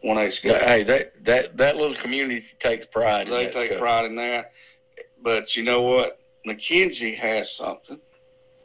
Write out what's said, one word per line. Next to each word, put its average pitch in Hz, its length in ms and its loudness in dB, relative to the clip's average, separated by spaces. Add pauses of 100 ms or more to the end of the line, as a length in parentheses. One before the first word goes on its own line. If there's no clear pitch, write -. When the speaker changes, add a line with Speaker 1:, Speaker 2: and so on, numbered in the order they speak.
Speaker 1:
one 107 160 0
A 104 140 0
school. - 220 2
Speaker 2:
Hey, 117 300 4
that, - 420 0
that, 127 320 2
that 143 180 4
little 151 200 -2
community 127 500 -6 (140)
takes 117 260 -2
pride 107 420 0
in 117 60 -4
Speaker 1:
They 123 120 0
Speaker 2:
that - 80 -6
Speaker 1:
take 120 140 -2
Speaker 2:
stuff. 98 120 -4
Speaker 1:
pride 117 260 2
in 113 100 -8
that. 120 380 -6 (680)
But 117 360 0
you 113 60 -4
know 123 180 2
what? 123 380 2 (280)
McKenzie 120 680 0
has 110 340 -2
something. - 480 -10 (640)